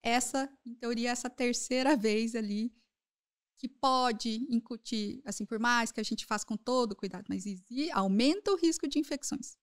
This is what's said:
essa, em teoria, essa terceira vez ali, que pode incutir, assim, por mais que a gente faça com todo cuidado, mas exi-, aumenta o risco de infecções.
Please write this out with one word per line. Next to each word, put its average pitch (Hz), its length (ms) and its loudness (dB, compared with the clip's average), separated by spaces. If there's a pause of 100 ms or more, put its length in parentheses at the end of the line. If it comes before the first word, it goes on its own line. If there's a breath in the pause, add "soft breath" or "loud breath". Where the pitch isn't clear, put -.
essa, 254 500 0 (140)
em 240 80 -12
teoria, 240 360 -2
essa 240 200 -4
terceira 254 680 2
vez 220 380 2
ali, 220 380 -2 (840 soft breath)
que 247 120 -8
pode 247 800 0
incutir, 226 760 -4
assim, 214 220 -6
por 226 120 -4
mais 233 320 2
que - 100 -8
a 214 40 -2
gente - 220 -4
faça 214 200 -2
com 220 100 -4
todo 247 380 0
cuidado, 190 340 -8
mas 190 180 -4
exi-, 240 460 -6
aumenta 240 600 4
o 381 40 4
risco 330 300 2
de 285 120 0
infecções. - 640 -4